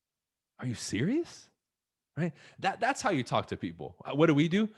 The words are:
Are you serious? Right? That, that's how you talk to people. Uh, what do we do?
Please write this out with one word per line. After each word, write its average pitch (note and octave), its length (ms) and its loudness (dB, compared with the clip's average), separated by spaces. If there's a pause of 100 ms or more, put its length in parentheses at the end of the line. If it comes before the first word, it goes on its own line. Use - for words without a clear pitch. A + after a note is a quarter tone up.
(600)
Are G#3+ 60 -8
you A#2+ 80 -4
serious? G3 760 -4 (680)
Right? D#3+ 160 -2 (260)
That, F#3 220 -2
that's B3+ 200 0
how B3 100 0
you D3 120 2
talk A#2 260 0
to - 80 -6
people. E2 380 -8 (100)
Uh, C3+ 100 -8
what D3+ 120 6
do D#3+ 80 8
we D3 140 4
do? G#3 300 2